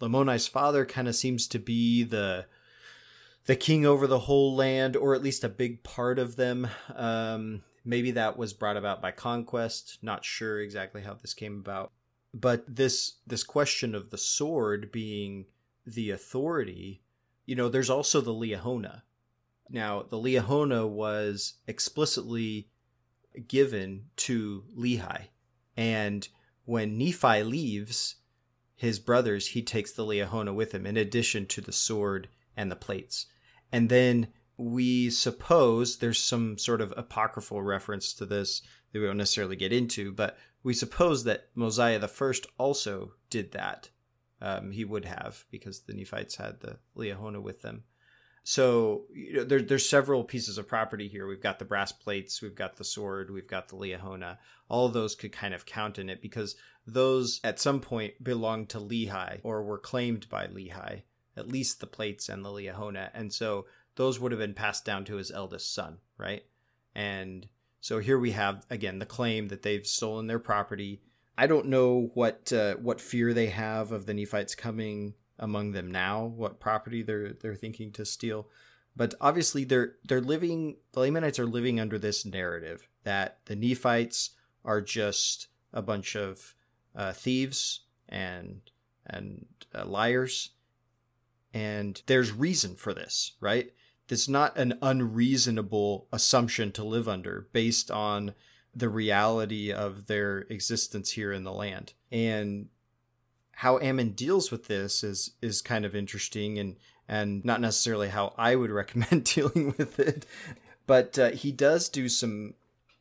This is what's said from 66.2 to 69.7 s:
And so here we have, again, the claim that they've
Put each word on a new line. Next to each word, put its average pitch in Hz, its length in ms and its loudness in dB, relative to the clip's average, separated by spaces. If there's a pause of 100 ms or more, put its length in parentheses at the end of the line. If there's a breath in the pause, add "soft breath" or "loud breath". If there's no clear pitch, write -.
And 95 540 -6 (320)
so - 180 -4
here 123 200 4
we 120 120 2
have, 101 400 0
again, 98 280 -6
the 104 80 -8
claim 110 420 -2
that 98 140 -10
they've 104 240 0